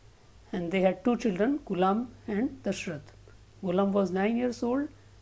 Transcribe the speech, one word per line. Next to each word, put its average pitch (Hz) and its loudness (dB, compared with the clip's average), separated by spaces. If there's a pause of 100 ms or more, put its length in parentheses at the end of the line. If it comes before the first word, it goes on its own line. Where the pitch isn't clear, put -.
(520)
And 175 -4
they 190 2
had 185 2
two 240 2
children, 233 0
Ghulam 196 2 (200)
and 226 -4
Dashrath. 190 -6 (500)
Ghulam 196 2
was 196 2
nine 202 0
years 247 -2
old 262 0 (340)